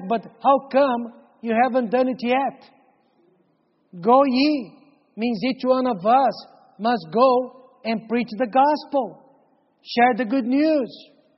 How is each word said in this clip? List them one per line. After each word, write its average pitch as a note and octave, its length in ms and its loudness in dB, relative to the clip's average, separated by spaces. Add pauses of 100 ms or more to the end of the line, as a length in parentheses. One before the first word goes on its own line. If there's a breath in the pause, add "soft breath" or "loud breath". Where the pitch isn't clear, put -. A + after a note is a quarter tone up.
but A3+ 180 -2 (160)
how C4+ 300 2
come A#3+ 420 0 (280)
you A3+ 120 -4 (100)
haven't B3 260 0
done B3+ 180 2
it B3+ 140 -6
yet?" B3 480 -4 (1300)
Go A#3+ 260 6
ye C4+ 480 0 (440)
means A3 260 -4
each C4 220 -4
one B3+ 200 0
of G3+ 200 -4
us A#3+ 420 2 (320)
must G#3+ 320 -2
go B3 720 0
and A3+ 240 -6
preach A#3 300 -2
the B3 100 -2
gospel. C4+ 720 0 (600)
Share A#3+ 340 2
the B3 100 -2
good A#3+ 200 -2
news. C#4+ 640 0 (280)